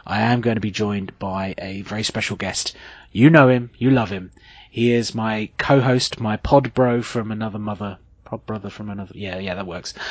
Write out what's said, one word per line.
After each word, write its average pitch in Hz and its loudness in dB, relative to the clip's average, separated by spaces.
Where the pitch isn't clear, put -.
I 104 0
am 120 4
gonna 117 2
be 104 -2
joined 101 -4
by 95 -4
a 95 -10
very 107 -6
special 104 -4
guest. - -6
You 127 8
know 151 8
him, 123 2
you 127 4
love 117 2
him. 92 -8
He 117 2
is 117 0
my 110 -2
co-host, 127 2
my 113 -2
pod 135 2
bro 123 2
from 110 -6
another 110 -6
mother. 104 -8
Pod 113 -10
brother 101 -8
from 104 -12
another. 98 -10
Yeah, 92 -8
yeah, 98 -6
that 95 -8
works. 90 -12